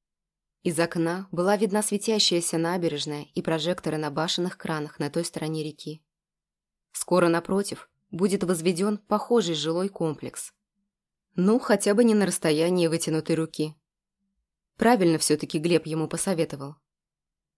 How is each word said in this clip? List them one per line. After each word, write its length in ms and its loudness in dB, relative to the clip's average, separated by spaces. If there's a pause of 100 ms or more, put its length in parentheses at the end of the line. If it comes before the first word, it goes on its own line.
(640)
Из 160 -2
окна 540 0
была 240 2
видна 260 2
светящаяся 760 0
набережная 800 -2
и 80 -4
прожекторы 560 -2
на 120 -4
башенных 480 -4
кранах 420 -6
на 100 -2
той 140 -2
стороне 400 -6
реки. 400 -12 (880)
Скоро 360 2
напротив 640 -2 (220)
будет 320 0
возведен 540 0
похожий 580 0
жилой 320 -2
комплекс. 640 -6 (840)
Ну, 240 4
хотя 360 2
бы 100 6
не 100 6
на 120 4
расстоянии 600 2
вытянутой 480 0
руки. 400 -4 (1040)
Правильно 420 4
все-таки 400 0
Глеб 280 2
ему 200 -2
посоветовал. 680 -4 (800)